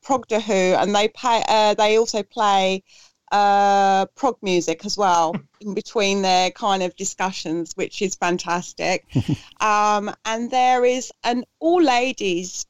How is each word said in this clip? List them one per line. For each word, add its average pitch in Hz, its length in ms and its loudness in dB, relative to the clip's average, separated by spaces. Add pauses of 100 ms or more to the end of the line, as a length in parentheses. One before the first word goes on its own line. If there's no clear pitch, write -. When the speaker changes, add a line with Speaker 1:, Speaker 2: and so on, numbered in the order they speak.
Speaker 1:
Progda 233 380 -2
Who, 214 120 -4
and 185 420 0
they 214 140 2
pay, 233 380 -2
uh, 214 280 2
they 214 240 2
also 220 240 -2
play, 196 580 0 (500)
uh, 202 840 4
prog 254 260 -2
music 175 420 -2
as 208 140 -4
well 175 380 2 (140)
Speaker 2:
<laughs> - 120 -20
Speaker 1:
in 208 140 -8
between 202 480 -2
their 185 260 2
kind 190 320 -2
of 180 140 -4
discussions, 180 840 -6
which - 240 -6
is 185 140 -4
fantastic. 175 1000 -4
Speaker 2:
<laughs> - 480 -4
Speaker 1:
Um, 208 500 0 (140)
and 226 240 -6
there 254 360 2
is 247 260 0 (120)
an 247 200 -2 (160)
all-ladies, 247 1120 0